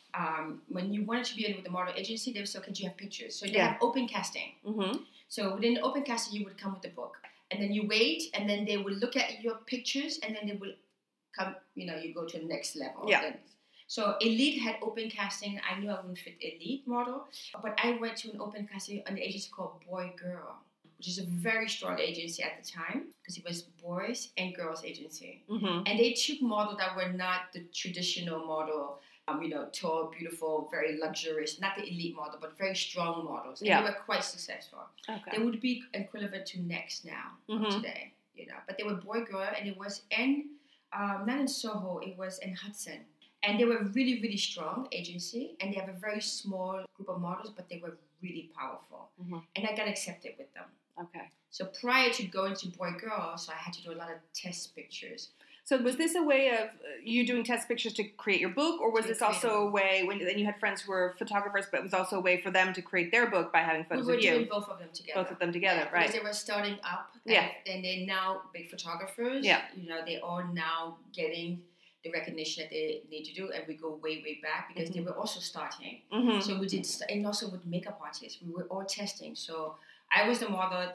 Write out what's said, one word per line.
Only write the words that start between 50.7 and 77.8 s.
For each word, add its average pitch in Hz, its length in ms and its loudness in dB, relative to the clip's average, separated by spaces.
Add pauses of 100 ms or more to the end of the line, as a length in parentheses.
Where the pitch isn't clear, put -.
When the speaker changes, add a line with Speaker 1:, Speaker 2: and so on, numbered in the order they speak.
Speaker 2:
Okay. 175 300 -12 (200)
Speaker 1:
So - 160 -6
prior 247 440 6
to 240 140 0
going 190 320 0
to - 120 -6
Boy 175 300 -4
Girl, 180 400 -4
so 160 140 -8
I 160 40 -6
had 175 180 -8
to - 80 -12
do 170 100 -10
a - 100 -8
lot 170 80 -10
of 165 80 -10 (160)
test - 400 -8
pictures. - 560 -12 (340)
Speaker 2:
So 269 140 4
was 247 180 4
this 330 200 4
a 349 60 6
way 269 260 8
of, 220 200 4
uh, - 20 -8 (320)
you 233 240 4
doing 247 180 2
test 233 240 0
pictures 233 260 4
to 208 100 2
create 202 360 4
your 180 100 2
book, 320 300 4
or 233 100 6
was 220 140 6
Speaker 1:
To 220 60 0
Speaker 2:
this 220 80 2
Speaker 1:
create 226 100 6
Speaker 2:
also 220 200 4 (160)
Speaker 1:
a - 40 4
Speaker 2:
a - 20 4
way, 190 340 6
when, 202 140 0
then 196 200 2
you 208 60 4
had 208 140 2
friends 196 240 0
who 196 80 -8
were 180 280 4
photographers, 202 520 0
but 151 100 2
it - 20 -4
was 190 120 -2
also 185 220 2
a 185 40 2
way 180 220 6
for 190 80 0
them 185 240 6
to 180 80 -4
create 175 300 2
their 233 180 8
book 175 220 4
by 165 80 8
having 160 240 2
photos 240 220 0
Speaker 1:
We 247 60 4
were 240 60 6
Speaker 2:
of 220 60 6
you? 185 80 10
Speaker 1:
doing 233 160 6
both 208 200 -2
of 185 120 -8
them 175 120 -12
together. 185 300 -2
Speaker 2:
Both 180 100 -2
of 175 60 -8
them 170 140 2
together, 175 320 4
Speaker 1:
Yeah, - 80 -4
Speaker 2:
right. 170 160 6
Speaker 1:
because 214 40 2
they 226 140 0
were 208 80 -2
starting 208 480 -2
up, - 320 -6 (100)
Speaker 2:
Yeah. - 240 8 (180)
Speaker 1:
and, 185 100 -2
and 185 80 -4
they're 185 220 0
now 190 360 2 (100)
big 170 160 -10
photographers. 190 760 -2
Speaker 2:
Yeah. 190 180 8 (140)
Speaker 1:
You 175 120 -8
know, 165 160 -4
they 165 160 -4
are 175 320 -2
now 165 460 -2 (140)
getting 170 500 -2 (400)
the 165 80 -8
recognition 160 540 -4
that 156 60 -12
they 156 400 -2
need 156 140 -8
to 147 100 -14
do, 190 180 -6
and 160 160 -6
we 156 60 -6
go 160 160 -6 (120)
way, 156 220 -4
way 151 180 -8
back 165 320 -4
because 165 160 -4
they 175 100 -2
Speaker 2:
Mm-hmm. 170 100 -4
Speaker 1:
were - 60 -6
also 208 220 -4
starting. - 640 -8 (100)
Speaker 2:
Mm-hmm. 220 300 6
Speaker 1:
So 196 180 0
we 196 80 0
did, 196 200 0
st-, - 240 -4
and 208 160 0
also 208 240 -2
with 180 160 -10
makeup 170 360 -4